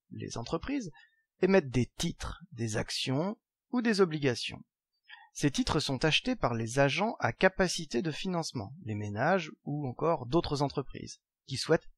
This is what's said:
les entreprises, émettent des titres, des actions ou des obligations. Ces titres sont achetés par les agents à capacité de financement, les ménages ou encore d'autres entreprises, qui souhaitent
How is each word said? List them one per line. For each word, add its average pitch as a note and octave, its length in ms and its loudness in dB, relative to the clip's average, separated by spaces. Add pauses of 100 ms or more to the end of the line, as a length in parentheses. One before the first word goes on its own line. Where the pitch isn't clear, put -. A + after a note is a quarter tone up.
les G#2+ 300 -8
entreprises, F3 500 -4 (520)
émettent F#3 280 6
des A#2+ 160 2 (120)
titres, - 440 -6 (120)
des A2+ 240 -4
actions C3 600 -2 (320)
ou A#3+ 140 0
des G#3 180 4
obligations. D3 600 0 (720)
Ces C#3+ 180 2
titres - 280 0
sont C3 260 0
achetés A#3 300 2
par A#2+ 200 0
les A2+ 240 0
agents D3+ 400 2
à A#2 140 2
capacité - 680 2
de D#3+ 100 -2
financement, D3 640 -4 (120)
les G#2+ 100 -4
ménages C3 560 0 (140)
ou D3 220 -4
encore D3+ 380 -2
d'autres D3 380 0
entreprises, - 560 -6 (260)
qui C3+ 120 -8
souhaitent - 400 0